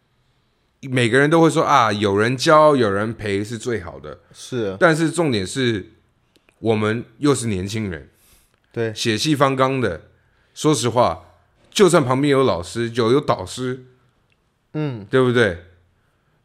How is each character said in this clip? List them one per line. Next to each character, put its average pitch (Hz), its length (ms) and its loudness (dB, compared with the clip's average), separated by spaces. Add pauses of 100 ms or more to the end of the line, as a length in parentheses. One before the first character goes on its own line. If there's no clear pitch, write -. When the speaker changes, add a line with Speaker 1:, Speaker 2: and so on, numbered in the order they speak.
(840)
Speaker 1:
每 127 260 0
个 120 100 4
人 147 120 4
都 165 100 4
会 165 80 6
说 151 160 0
：“啊， 123 260 4
有 104 240 0
人 113 220 2
教、 151 400 6
有 110 140 2
人 107 240 -4
陪 101 280 -4
是 113 140 -10
最 113 240 -6
好 80 180 -16
的。” 69 220 -18 (140)
Speaker 2:
是 110 380 -6
啊。 92 60 -10
Speaker 1:
但 170 160 4
是 156 160 0
重 160 200 -2
点 101 160 -2
是， 117 460 -4 (680)
我 110 180 -2
们 107 260 -2 (160)
又 143 160 2
是 117 120 -6
年 98 200 -4
轻 107 240 -8
人。 73 200 -14 (600)
Speaker 2:
对。 113 220 -6
Speaker 1:
血 110 240 -4
气 143 180 -2
方 135 220 0
刚 131 240 0
的， 92 300 -6 (440)
说 151 200 0
实 120 160 -4
话， 104 340 0 (460)
就 185 180 4
算 160 160 2
旁 131 160 -2
边 143 100 0
有 135 140 2
老 90 180 0
师， 117 280 -6
有， 117 220 0
有 139 60 4
导 123 280 -4
师， 127 400 -10 (880)
Speaker 2:
嗯。 131 340 -6
Speaker 1:
对 131 140 2
不 127 100 2
对？ 104 320 0 (800)